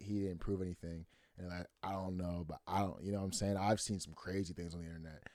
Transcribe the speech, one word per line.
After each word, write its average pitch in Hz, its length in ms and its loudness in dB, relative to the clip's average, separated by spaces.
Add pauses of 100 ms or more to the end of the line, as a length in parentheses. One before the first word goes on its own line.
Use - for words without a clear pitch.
he 104 180 2
didn't 92 200 2
prove 98 220 2
anything. 85 440 -4 (320)
And 90 140 -6
I, 90 120 -4 (180)
I 95 120 -2
don't 95 240 -2
know, 87 280 0
but - 220 -6
I 92 120 4
don't, 98 220 0
you 98 120 0
know 101 60 2
what 95 60 2
I'm 95 60 0
saying? 98 240 4
I've 101 240 6
seen 101 220 0
some 80 120 -8
crazy 92 400 -2
things 85 220 -4
on 85 60 -6
the 82 60 -6
internet 80 360 -10 (120)